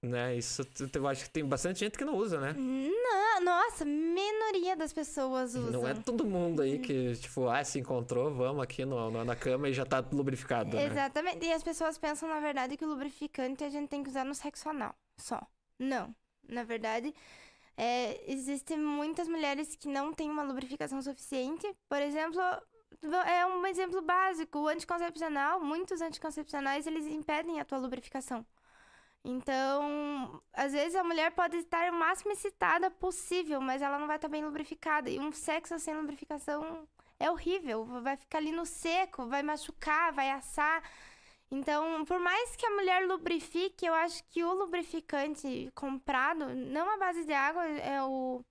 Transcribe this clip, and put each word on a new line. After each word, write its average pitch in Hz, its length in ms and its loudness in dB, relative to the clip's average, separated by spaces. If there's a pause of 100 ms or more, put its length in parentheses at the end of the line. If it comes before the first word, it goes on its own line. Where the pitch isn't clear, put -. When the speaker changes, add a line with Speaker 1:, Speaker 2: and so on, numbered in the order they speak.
Speaker 1:
Né? 123 360 0
Isso, 120 260 -2
t-, 135 340 -6
eu 139 120 2
acho 135 160 -2
que - 40 -14
tem 160 160 0
bastante 139 360 0
gente 214 160 -2
que 277 80 -2
não 294 100 0
usa, 190 240 2
né? 139 180 0
Speaker 2:
Não, 381 880 2
nossa, 359 400 4
minoria 370 920 2
das 311 160 -2
pessoas 262 640 -2
Speaker 1:
E - 20 0
Speaker 2:
usam. 240 140 0 (100)
Speaker 1:
não 120 80 2
é 139 40 0
todo 233 320 0
mundo 175 360 2
aí 135 160 4
Speaker 2:
Uhum. - 40 -2
Speaker 1:
que, 127 360 2
tipo, 127 320 0
ah, 123 160 4
se - 140 -2
encontrou, 127 540 0
vamos 131 300 2
aqui 131 220 -4
no, 120 260 0
no, 113 140 -2
na 120 100 2
cama 135 320 2
e 139 60 2
já 127 120 0
tá 131 140 4 (140)
lubrificado, 135 600 0
né? 285 120 2
Speaker 2:
Exatamente. 302 600 0
E 330 60 2
as 320 100 2
pessoas 320 360 -2
pensam, 302 320 -2
na 311 100 -2
verdade, 277 380 -2
que 320 80 -4
o - 20 0
lubrificante 277 760 -4
a 285 80 -4
gente 294 200 -4
tem 285 120 -4
que 277 80 -6
usar 262 140 -2
no 277 100 -4
sexo - 360 -8
anal, 277 260 -4 (220)
só. - 240 -6 (360)
Não. 254 380 -2 (320)
Na 240 160 -6
verdade, 226 500 -2 (640)
é, 240 560 0
existem 277 480 -2
muitas 302 480 0
mulheres 302 480 -2
que - 140 -8
não 277 240 -2
têm 302 180 -4
uma 302 120 -2
lubrificação 269 580 -4
suficiente. 269 680 -4 (220)
Por 285 120 2
exemplo, 311 380 0 (880)
é 349 180 4
um 370 220 2
exemplo 370 340 0
básico, 349 580 2
o 302 100 2
anticoncepcional, 330 920 0
muitos 330 400 -2
anticoncepcionais, 302 880 -2
eles 320 180 -2
impedem 311 540 -2
a 285 60 -2
tua 269 140 -2
lubrificação. 254 680 -6 (800)
Então, 277 1160 0 (120)
às 277 180 0
vezes 302 240 2
a 381 80 4
mulher 330 280 4
pode 339 260 2
estar 339 340 2
o 339 40 0
máximo 339 360 2
excitada 359 580 2
possível, 359 720 0
mas 262 220 0
ela 285 180 0
não 302 80 -2
vai 302 100 0
tá 302 120 -4
bem 302 160 -2
lubrificada. 302 640 -2
E - 100 -2
um 302 140 -2
sexo 330 440 -2
sem 311 160 -4
lubrificação 302 960 -6 (320)
é 285 100 4
horrível. 330 540 -2 (180)
Vai 269 140 0
ficar - 220 -6
ali 311 160 0
no 330 120 -2
seco, 339 600 0
vai 285 160 0
machucar, 302 720 0
vai 269 180 2
assar. 302 500 0 (720)
Então, 302 540 0
por 370 140 0
mais 381 360 2
que - 100 -2
a 453 60 4
mulher 381 360 4
lubrifique, 349 800 -2
eu 330 80 4
acho 330 360 2
que 339 120 -2
o 339 120 2
lubrificante 302 1200 -2
comprado, 269 800 0
não 277 340 0
à 427 80 2
base 349 280 0
de 302 80 0
água, 302 340 2
é 277 360 -2
o 262 480 -2